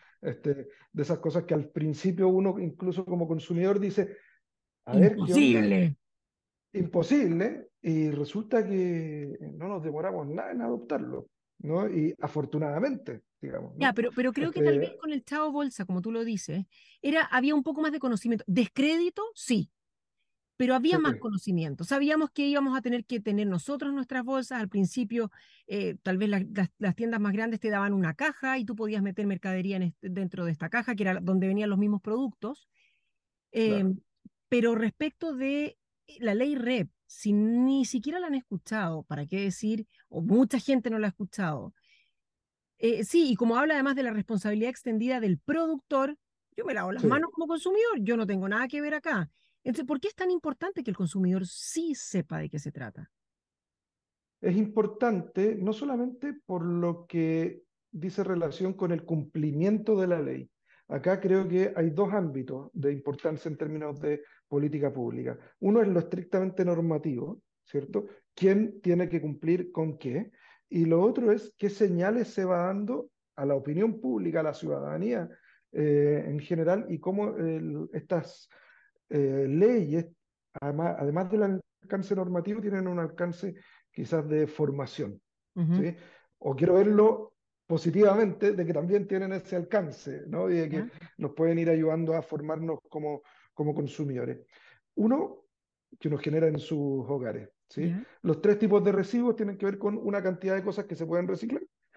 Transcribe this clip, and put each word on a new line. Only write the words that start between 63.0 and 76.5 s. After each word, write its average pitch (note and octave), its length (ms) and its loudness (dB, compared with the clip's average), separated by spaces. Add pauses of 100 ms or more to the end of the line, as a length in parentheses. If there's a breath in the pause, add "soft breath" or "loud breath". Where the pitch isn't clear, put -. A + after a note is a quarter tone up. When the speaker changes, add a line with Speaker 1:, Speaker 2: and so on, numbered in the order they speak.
Speaker 1:
en D3+ 80 -6
términos D3+ 460 -6
de D3 220 -2 (260 loud breath)
política C#3+ 420 0
pública. B2 460 -6 (220 loud breath)
Uno G#3+ 220 6
es G#3 60 4
lo F3+ 120 4
estrictamente F#3 640 -2
normativo, D#3+ 760 -2 (220)
¿cierto? - 440 -4 (280 loud breath)
¿Quién G3 460 4
tiene F3 260 2
que E3 140 -2
cumplir D#3 500 -2
con D#3 260 -2
qué? C#3+ 340 -6 (360 soft breath)
Y E3 180 2
lo E3 160 6
otro A#3 300 4
es G#3+ 260 0
qué G3+ 120 0
señales G3+ 600 2
se G3 140 -4
va F3+ 220 2
dando G3+ 440 -4 (280)
a C#3 80 -4
la C#3+ 100 2
opinión D3+ 460 0
pública, F#3 400 0
a - 20 0
la D3+ 100 -2
ciudadanía, D#3+ 760 -4 (420 loud breath)
eh, D3 560 2
en D3 120 -4
general, E3+ 500 0